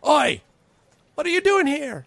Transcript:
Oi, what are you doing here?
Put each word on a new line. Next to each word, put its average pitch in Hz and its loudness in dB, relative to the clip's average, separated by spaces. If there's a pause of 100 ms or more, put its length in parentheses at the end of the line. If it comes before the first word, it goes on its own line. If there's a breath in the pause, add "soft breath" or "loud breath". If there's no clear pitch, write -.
Oi, 247 2 (720)
what 302 -6
are 349 -4
you 349 0
doing 392 2
here? 277 -6